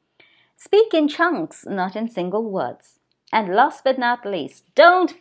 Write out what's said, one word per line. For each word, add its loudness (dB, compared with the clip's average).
Speak 2
in 2
chunks, -4
not -6
in -6
single -6
words. -10
And -2
last 0
but 0
not -2
least, -10
don't 6